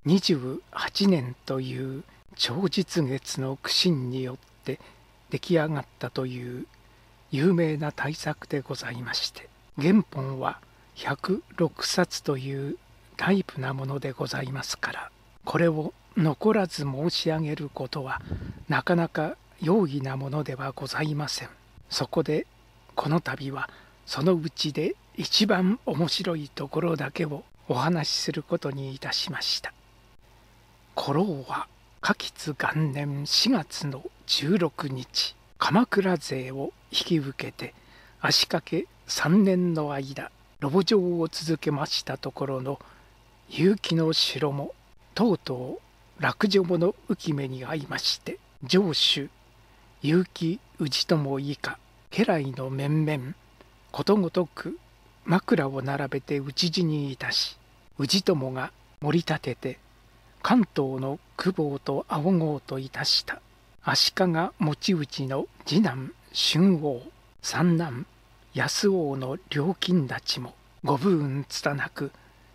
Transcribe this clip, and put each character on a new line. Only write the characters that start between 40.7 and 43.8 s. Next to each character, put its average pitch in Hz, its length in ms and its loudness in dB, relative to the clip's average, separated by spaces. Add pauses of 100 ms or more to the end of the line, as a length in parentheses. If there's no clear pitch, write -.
城 202 180 4
を 175 300 2
続 160 260 -2
け - 140 -2
ま 147 160 0
し - 180 -4
た 135 140 -6
と 131 140 -8
こ - 140 -4
ろ 131 140 -4
の、 139 180 -6 (720)
結 190 340 4